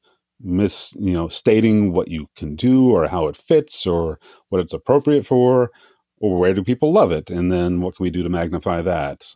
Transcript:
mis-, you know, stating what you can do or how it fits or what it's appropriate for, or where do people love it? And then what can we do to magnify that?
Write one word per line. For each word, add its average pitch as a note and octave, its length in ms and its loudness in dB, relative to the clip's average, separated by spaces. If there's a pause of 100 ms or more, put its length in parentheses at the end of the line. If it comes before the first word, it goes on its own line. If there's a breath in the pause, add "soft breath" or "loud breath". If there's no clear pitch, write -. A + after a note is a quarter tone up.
(400)
mis-, F#2+ 580 -4
you G2 140 -2
know, E2 160 -2
stating G#2+ 640 2
what F2 160 -2
you D#2 260 -8
can D2+ 220 -10
do B2+ 340 4
or E2+ 160 4
how E2 220 -2
it D2 80 -8
fits - 500 -2
or E2 320 -2 (300 soft breath)
what F#2+ 140 -2
it's E2 100 -12
appropriate C#3+ 540 0
for, B2 440 2 (480 soft breath)
or F#2+ 200 0
where F2+ 160 4
do F#2+ 100 -2
people B2 260 0
love E3 220 4
it? D#2 180 -4
And F2+ 220 -2
then F2 300 0
what F#2 140 -6
can F#2 80 -4
we F2+ 60 -2
do F2 120 -2
to E2+ 80 -4
magnify E2+ 520 -2
that? D2+ 540 -4